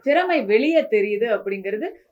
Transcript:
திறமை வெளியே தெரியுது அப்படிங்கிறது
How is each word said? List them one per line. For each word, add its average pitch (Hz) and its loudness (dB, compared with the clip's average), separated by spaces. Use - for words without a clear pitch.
திறமை 320 2
வெளியே 277 2
தெரியுது 208 0
அப்படிங்கிறது 202 -4